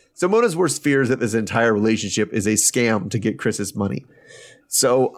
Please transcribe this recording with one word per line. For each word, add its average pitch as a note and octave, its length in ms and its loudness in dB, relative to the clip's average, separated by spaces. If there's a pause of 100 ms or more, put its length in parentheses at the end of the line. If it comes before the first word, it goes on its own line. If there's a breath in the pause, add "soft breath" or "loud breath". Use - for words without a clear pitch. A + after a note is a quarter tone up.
(160 soft breath)
So F3 120 0
Mona's G#3+ 280 2
worst E3+ 260 0
fear C#3 220 2
is A#2 60 0
that A#2 100 0
this A2 160 -2
entire A2+ 400 2
relationship G#2 580 0
is G2 140 -2
a A2 60 2
scam A2 580 0
to A#2 80 -2
get G#2 180 -4
Chris's - 380 -6
money. G2+ 280 -4 (640 loud breath)
So B2+ 500 2